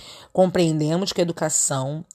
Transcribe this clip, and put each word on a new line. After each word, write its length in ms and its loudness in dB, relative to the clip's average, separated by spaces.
Compreendemos 800 2
que 80 0
a 20 4
educação 800 -2